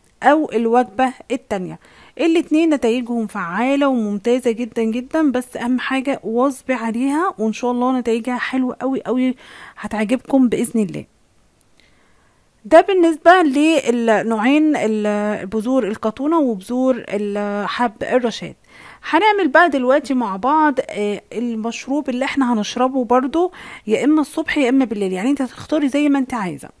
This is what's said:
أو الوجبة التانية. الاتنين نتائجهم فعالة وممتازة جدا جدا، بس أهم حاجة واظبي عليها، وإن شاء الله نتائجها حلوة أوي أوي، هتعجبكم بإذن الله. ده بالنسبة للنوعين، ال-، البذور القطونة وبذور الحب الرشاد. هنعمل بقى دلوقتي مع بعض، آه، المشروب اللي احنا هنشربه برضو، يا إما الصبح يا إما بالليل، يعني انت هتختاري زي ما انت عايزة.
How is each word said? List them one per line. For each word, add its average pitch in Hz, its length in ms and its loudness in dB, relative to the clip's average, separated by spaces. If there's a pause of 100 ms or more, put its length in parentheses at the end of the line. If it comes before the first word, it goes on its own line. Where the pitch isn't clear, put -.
(220)
أو 294 300 4
الوجبة 240 600 0 (180)
التانية. 185 480 -6 (400)
الاتنين 330 560 2
نتائجهم 233 520 -2
فعالة 233 640 0
وممتازة 240 600 0
جدا 226 320 -4
جدا، 254 480 0
بس 247 260 -6
أهم 240 220 -2
حاجة 269 460 -4
واظبي 254 500 -2
عليها، 262 640 -2
وإن 220 140 -2
شاء 247 180 -4
الله 247 280 0
نتائجها 240 380 -2
حلوة 254 460 -4
أوي 262 180 -2
أوي، 254 340 0 (420)
هتعجبكم 233 720 0
بإذن 220 340 0
الله. 151 220 -6 (1600)
ده 311 160 8
بالنسبة 359 600 4
للنوعين، 262 1300 2
ال-، 214 300 0 (360)
البذور 220 460 0
القطونة 262 500 -2
وبذور 247 720 0
الحب 208 920 -4
الرشاد. 226 520 -2 (560)
هنعمل 392 380 2
بقى 320 220 6
دلوقتي 269 440 0
مع 214 220 -2
بعض، 285 380 2 (160)
آه، 208 320 -4 (100)
المشروب 233 760 -4
اللي 247 160 -2
احنا 269 280 0
هنشربه 247 520 -2
برضو، 269 480 0 (340)
يا 214 180 0
إما 302 160 4
الصبح 311 380 -4
يا 262 100 2
إما 269 160 2
بالليل، 208 280 -4
يعني 190 180 -2
انت 277 120 0
هتختاري 285 460 -2
زي 294 200 0
ما 277 100 2
انت 254 160 -4
عايزة. 180 340 -8 (120)